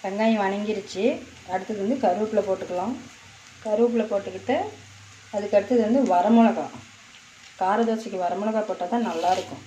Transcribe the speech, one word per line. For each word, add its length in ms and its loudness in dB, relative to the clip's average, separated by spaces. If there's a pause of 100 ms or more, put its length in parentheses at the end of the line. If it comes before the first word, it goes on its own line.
வெங்காயம் 400 2
வணங்கிருச்சு. 600 -4 (480)
அடுத்தது 300 -4
வந்து 220 -2
கருவேப்பிலை 420 2
போட்டுக்கலாம். 480 -4 (680)
கருவேப்பிலை 480 2
போட்டுக்கிட்டு 440 -2 (800)
அதுக்கு 240 2
அடுத்தது 300 2
வந்து 120 4 (120)
வரமிளகா. 520 6 (960)
கார 160 2 (140)
தோசைக்கு 340 -4
வரமிளகா 460 -2
போட்டால் 240 -4
தான் 160 0
நல்லாயிருக்கும். 560 -2